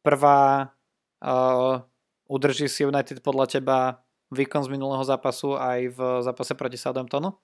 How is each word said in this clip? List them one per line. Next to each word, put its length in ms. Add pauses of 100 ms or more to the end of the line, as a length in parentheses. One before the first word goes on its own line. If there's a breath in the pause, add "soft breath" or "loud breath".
Prvá, 720 (460)
eh, 560 (500)
udrží 400
si 200
United 360
podľa 300
teba 280 (500)
výkon 320
z 100
minulého 320
zápasu 520
aj 240 (120)
v 80 (220)
zápase 340
proti 220
Southamptonu? 560 (120)